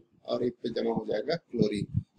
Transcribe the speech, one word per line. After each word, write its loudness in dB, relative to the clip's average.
और 0
एक 0
पे -2
जमा 0
हो -2
जाएगा 0
क्लोरीन। 0